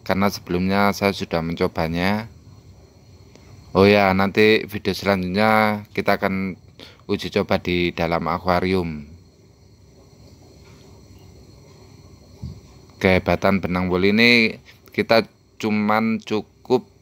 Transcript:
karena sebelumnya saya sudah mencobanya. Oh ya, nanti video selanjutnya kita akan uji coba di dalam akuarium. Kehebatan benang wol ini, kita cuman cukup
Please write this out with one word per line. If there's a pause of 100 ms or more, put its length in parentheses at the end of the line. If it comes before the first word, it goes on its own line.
karena
sebelumnya
saya
sudah
mencobanya. (1400)
Oh
ya,
nanti
video
selanjutnya
kita
akan (480)
uji
coba
di
dalam
akuarium. (4000)
Kehebatan
benang
wol
ini, (320)
kita (320)
cuman
cukup (140)